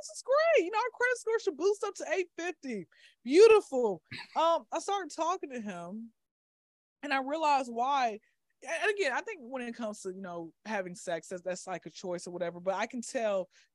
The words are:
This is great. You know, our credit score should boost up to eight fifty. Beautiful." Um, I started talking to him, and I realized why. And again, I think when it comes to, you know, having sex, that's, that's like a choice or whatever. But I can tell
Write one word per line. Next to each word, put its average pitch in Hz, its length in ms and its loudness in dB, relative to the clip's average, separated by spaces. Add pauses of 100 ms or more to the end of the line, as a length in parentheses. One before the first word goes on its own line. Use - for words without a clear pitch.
This 622 160 -14
is - 80 -14
great. 587 400 6
You 349 60 -4
know, 440 80 -2
our 466 180 0
credit 494 220 2
score 453 220 0
should 320 160 -2
boost 392 260 0
up 403 140 -4
to 285 160 -8
eight 359 160 0 (100)
fifty. 269 480 -6 (380)
Beautiful." 269 800 6 (340)
Um, 311 360 4
I 302 60 -2
started 381 360 -4
talking 330 360 -4
to 247 100 -8
him, 202 500 -10 (920)
and 294 100 -4
I 269 100 2
realized 277 500 2
why. 240 480 2 (420)
And 320 360 -2
again, 294 140 0
I 262 80 -2
think 392 220 -10
when 254 180 -8
it 240 160 -8
comes 214 260 -8
to, 185 120 -8
you 196 80 -14
know, 170 280 -10 (140)
having 196 300 -4
sex, 170 340 -6
that's, 180 140 -10
that's 180 240 -6
like 185 180 -8
a 170 60 -12
choice 180 360 -8
or 185 40 -12
whatever. 175 300 -6
But 185 160 -2
I 214 100 -2
can 240 160 -8
tell 208 480 -2 (240)